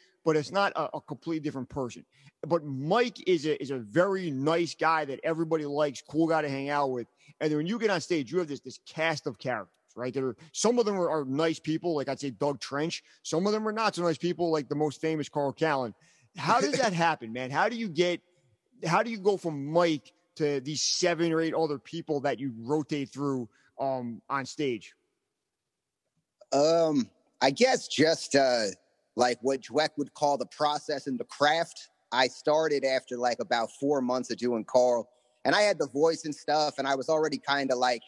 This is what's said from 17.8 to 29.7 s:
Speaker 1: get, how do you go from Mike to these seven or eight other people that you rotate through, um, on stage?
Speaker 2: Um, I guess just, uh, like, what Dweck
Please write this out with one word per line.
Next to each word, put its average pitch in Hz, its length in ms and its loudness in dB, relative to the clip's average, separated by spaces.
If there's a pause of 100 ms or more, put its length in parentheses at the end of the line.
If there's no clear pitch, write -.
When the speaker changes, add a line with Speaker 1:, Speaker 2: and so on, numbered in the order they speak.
Speaker 1:
get, 175 320 0 (680)
how 170 160 4
do 233 80 -2
you 226 80 -6
go 196 180 2
from 151 360 -4
Mike 165 400 2 (240)
to 147 240 0
these 135 220 -6
seven 170 500 0
or 160 80 2
eight 165 140 -2
other 147 260 -2
people 147 400 -6
that 127 180 -2
you 135 200 -6
rotate 143 500 -2
through, 135 400 -4 (320)
um, 127 480 -6
on 135 180 -4
stage? 127 480 -4 (1600)
Speaker 2:
Um, 151 580 4 (300)
I 135 100 4
guess 226 380 2
just, 156 480 2
uh, 123 300 4 (500)
like, 120 240 2
what 131 220 -2
Dweck 147 340 0